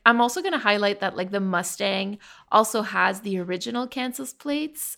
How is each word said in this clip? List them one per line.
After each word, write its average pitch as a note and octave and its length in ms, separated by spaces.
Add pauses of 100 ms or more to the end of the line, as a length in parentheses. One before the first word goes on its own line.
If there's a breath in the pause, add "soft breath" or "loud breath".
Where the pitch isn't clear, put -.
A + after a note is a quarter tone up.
I'm A#3 160
also A#3+ 220
gonna E4+ 160
highlight G3+ 420
that, G3 160
like, F#3 140
the G3+ 100
Mustang G3 800 (320 loud breath)
also A3 320
has G3 380
the G3 180
original F#3+ 480
Kansas B3+ 460
plates D4+ 640